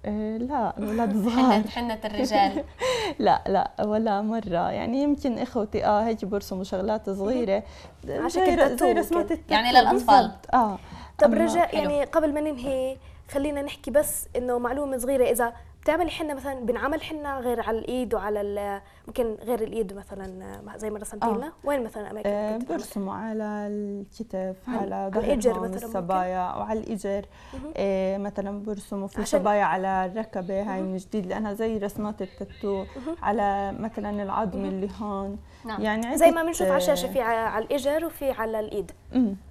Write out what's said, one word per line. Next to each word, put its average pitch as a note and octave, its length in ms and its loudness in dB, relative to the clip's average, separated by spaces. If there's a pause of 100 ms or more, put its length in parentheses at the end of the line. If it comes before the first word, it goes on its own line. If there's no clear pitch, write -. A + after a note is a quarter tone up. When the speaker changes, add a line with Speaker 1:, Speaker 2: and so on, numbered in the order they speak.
Speaker 1:
إيه، G#3+ 340 -4
لا، B3 400 -2
الولاد G#3+ 380 0
Speaker 2:
<laughs> G3 120 2
Speaker 1:
صغار. B3 240 6
Speaker 2:
حنة، G#3 160 4
حنة A#3+ 360 -4
الرجال. G#3 600 2 (260)
Speaker 1:
<laughs> A4 280 -2
لا، F#3+ 280 4
لا، G3 240 2 (140)
ولا G#3+ 380 0
مرة. G#3 480 0
يعني A3+ 320 -2
يمكن C#4+ 360 2
إخوتي، A3 480 -2
آه، G#3 140 6
هيك A3+ 240 0
برسموا G3 400 -4
شغلات G3+ 460 -2
صغيرة. G3+ 520 0 (420)
Speaker 3:
مهم. - 160 -4
على E4+ 100 0
Speaker 1:
زي F4 100 0
Speaker 3:
شكل F#4 140 6
Speaker 1:
ر-، C#4 140 6
زي B3 80 0
Speaker 3:
تاتو E4+ 220 4
Speaker 1:
رسمات E4 100 0 (180)
Speaker 3:
كده. E4+ 80 0
Speaker 1:
التاتو A3+ 200 -2
Speaker 2:
يعني A#3 160 4
للأطفال. B3 520 10
Speaker 1:
بالضبط. - 320 -2
آه. G#3+ 240 4 (400)
Speaker 3:
طب G#3+ 160 8
Speaker 1:
أما A3 100 4
Speaker 3:
رجاء، E4 220 4
Speaker 2:
حلو. - 140 0 (100)
Speaker 3:
يعني C#4+ 140 2
قبل D#4 300 2
ما D4+ 60 0
ننهي، C4 560 -2 (340)
خلينا C#4+ 320 -2
نحكي - 280 -8
بس D4 360 2 (100)
إنه B3 220 0
معلومة C4 400 -2
صغيرة. B3+ 320 4
إذا A#3 220 2 (300)
بتعملي D#4+ 280 2
حنة D4+ 240 -4
مثلًا، C4+ 200 -6
بنعمل B3 480 -2
حنة D4 380 -6
غير A#3 220 -2
على A3 160 -2
الإيد A#3+ 360 -2
وعلى G#3 260 -2
ال-، G3+ 400 -4 (260)
ممكن A3+ 380 -2
غير A3+ 180 -2
الإيد G#3+ 300 -4
مثلًا، G3 640 -12 (200)
زي G#3+ 140 -6
ما G#3 80 -8
رسمتي G#3 280 -4
Speaker 1:
آه. A3+ 100 4
Speaker 3:
لنا، C#4+ 160 -6 (120)
وين C4+ 200 0
مثلًا G#3+ 260 -8
أماكن G#3 200 -4
Speaker 1:
آه، G#3 220 0
Speaker 3:
ممكن A#3+ 140 -4
تعمل؟ E4 120 -2
Speaker 1:
برسموا G3+ 360 -6
على A3 300 -4
الكتف، G#3 1120 -6 (120)
Speaker 3:
على، A#3+ 100 -4
Speaker 1:
على G3 160 -2
Speaker 3:
على G3 200 -4
Speaker 1:
ظهر A3+ 100 2
Speaker 3:
الإجر A#3+ 260 4
Speaker 1:
هون F#3 100 -2
Speaker 3:
مثلًا F#3 140 -4
ممكن؟ G#3 120 -8
Speaker 1:
الصبايا F#3 520 -2
وعلى G#3 420 -2
الإجر. G3+ 460 -4 (280)
Speaker 3:
مهم. C#4 220 -10
Speaker 1:
آه، F#3+ 420 0
مثلًا G3+ 440 -6
برسموا G3+ 460 -6
في - 120 -8
Speaker 3:
عشان G3 200 2
Speaker 1:
صبايا G#3 240 4
على F#3 480 0
الركبة، G3 480 -4 (140)
هاي F#3+ 80 -4
Speaker 3:
مهم. F#3+ 80 -4
Speaker 1:
من F#3 60 -4
جديد F#3 300 -4
لأنها G3+ 260 -4
زي A3 260 -2
رسمات G#3 440 -4
التاتو، G3 540 -6
Speaker 3:
مهم. C4+ 460 -6
Speaker 1:
على G3+ 500 2
مثلًا G#3 500 -4
العظم G3 360 -2
Speaker 3:
مهم. G3 100 -2
Speaker 1:
اللي F#3+ 200 -2 (120)
هون. G3+ 380 -4 (260)
Speaker 2:
نعم. G#3 180 -6
Speaker 1:
يعني A3+ 340 0
Speaker 3:
زي E4 100 6
Speaker 1:
عدة، E4 80 6
Speaker 3:
ما E4 80 0
بنشوف E4+ 260 0
على - 80 4
الشاشة، - 320 2
Speaker 1:
آه. - 40 -6
Speaker 3:
في C4 80 0
ع-، A3+ 280 0
على G#3+ 160 -2
الإجر C#4+ 420 0
وفي C4+ 240 -2
على A3 300 -2
الإيد. G#3 300 -6 (240)
Speaker 1:
أمم. G#3+ 220 4 (140)